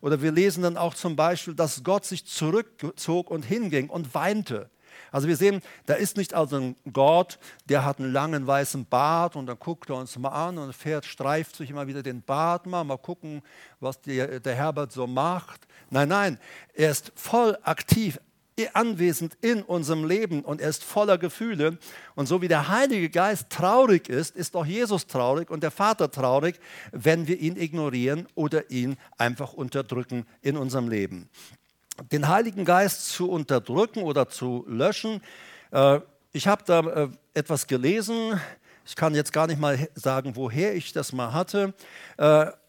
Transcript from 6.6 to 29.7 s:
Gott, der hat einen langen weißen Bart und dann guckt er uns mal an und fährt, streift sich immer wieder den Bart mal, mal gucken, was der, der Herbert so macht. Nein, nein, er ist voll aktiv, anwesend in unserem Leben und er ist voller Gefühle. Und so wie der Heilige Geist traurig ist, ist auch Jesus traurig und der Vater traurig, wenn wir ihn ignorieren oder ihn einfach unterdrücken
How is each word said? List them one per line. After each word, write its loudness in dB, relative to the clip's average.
Gott, 4
der 2
hat -2
einen -4
langen 0
weißen 0
Bart 2
und -8
dann -10
guckt -10
er -4
uns -10
mal -6
an -4
und -10
fährt, -6
streift -4
sich -12
immer -8
wieder -8
den -8
Bart -2
mal, -4
mal -4
gucken, -12
was -6
der, -4
der -4
Herbert -4
so -6
macht. -4
Nein, 2
nein, 2
er 4
ist -6
voll 2
aktiv, 2
anwesend 0
in 2
unserem -2
Leben 0
und -6
er 0
ist -6
voller 2
Gefühle. -2
Und -2
so 2
wie -2
der 4
Heilige 2
Geist 0
traurig 4
ist, -2
ist -6
auch 0
Jesus -2
traurig 0
und -6
der 0
Vater 2
traurig, 2
wenn 2
wir 0
ihn -2
ignorieren -2
oder 0
ihn -2
einfach -2
unterdrücken -6